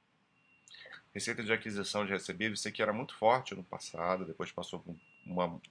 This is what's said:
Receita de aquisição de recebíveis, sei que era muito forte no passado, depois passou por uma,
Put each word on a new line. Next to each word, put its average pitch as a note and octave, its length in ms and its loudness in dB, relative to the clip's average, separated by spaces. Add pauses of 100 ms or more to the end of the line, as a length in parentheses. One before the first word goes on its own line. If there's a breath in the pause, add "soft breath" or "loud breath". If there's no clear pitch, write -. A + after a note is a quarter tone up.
(1120 loud breath)
Receita A2+ 300 -2
de G#2+ 100 2
aquisição G#2 540 0
de G2 60 0
recebíveis, G2 480 -2
sei G#2+ 100 -2
que - 100 -4
era G#2+ 120 4
muito B2 240 -2
forte A2+ 400 6
no F#2 80 -10
passado, F2+ 600 0
depois E2 280 -6
passou F2 260 -6
por E2+ 180 -10 (300)
uma, F2 340 2 (100)